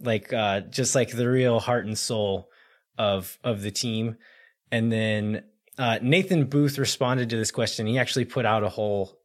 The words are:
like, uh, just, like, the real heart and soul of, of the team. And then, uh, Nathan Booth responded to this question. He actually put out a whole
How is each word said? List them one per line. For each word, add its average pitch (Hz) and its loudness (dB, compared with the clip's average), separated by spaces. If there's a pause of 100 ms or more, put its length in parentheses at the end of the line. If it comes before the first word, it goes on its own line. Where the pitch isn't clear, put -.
like, 113 -2
uh, 101 0
just, 120 -2
like, 123 2
the 120 0
real 123 4
heart 120 0
and 107 -6
soul 101 -2 (480)
of, 98 -2
of 110 -2
the 104 -6
team. 113 -4 (540)
And 113 2
then, 107 0 (340)
uh, 113 0
Nathan 165 4
Booth 143 2
responded 127 0
to 117 -2
this 110 -2
question. 110 -2
He 120 2
actually 123 0
put 123 -2
out 107 2
a 104 0
whole 104 -2